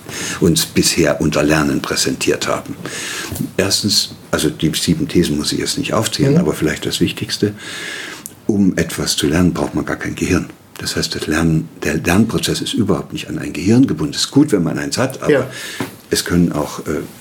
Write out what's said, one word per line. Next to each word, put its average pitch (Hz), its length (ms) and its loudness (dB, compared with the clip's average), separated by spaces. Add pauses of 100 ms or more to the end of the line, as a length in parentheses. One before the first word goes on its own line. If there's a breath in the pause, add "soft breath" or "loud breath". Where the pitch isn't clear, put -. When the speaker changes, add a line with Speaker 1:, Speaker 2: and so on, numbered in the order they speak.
(400 loud breath)
Speaker 1:
uns 82 280 4
bisher 80 520 2
unter 78 220 2
Lernen 73 400 2
präsentiert - 680 0
haben. - 280 -4 (840 loud breath)
Erstens, - 560 0 (160)
also 80 200 2
die 78 260 0
sieben 80 320 2
Thesen 76 300 2
muss 73 140 -2
ich - 80 -2
jetzt - 200 -2
nicht - 140 -2
aufzählen, 123 400 2
Speaker 2:
Mhm. 165 60 6
Speaker 1:
aber 170 140 2
vielleicht 78 320 -2
das - 140 -2
Wichtigste, - 540 0 (920 loud breath)
um 101 300 2
etwas 78 380 -2
zu - 100 -2
lernen, 82 280 4
braucht - 200 -4
man 76 120 -2
gar 69 100 -4
kein - 180 -6
Gehirn. 78 340 0 (300)
Das - 180 -6
heißt, 80 200 -4
das 76 100 -6
Lernen, 80 420 0 (160)
der 76 120 0
Lernprozess 87 680 0
ist - 140 -6
überhaupt 87 360 0
nicht - 160 -8
an - 120 -6
ein 69 140 -6
Gehirn 110 340 6
gebunden. 80 260 0
Es - 120 -2
ist - 60 -4
gut, 147 200 6
wenn 98 100 4
man 73 160 0
eins 71 220 -2
hat, 127 240 -2
aber - 80 4
Speaker 2:
Ja. 127 180 2 (640 loud breath)
Speaker 1:
es - 140 0
können 87 260 4
auch, 73 300 -4
äh, 76 180 -4 (220)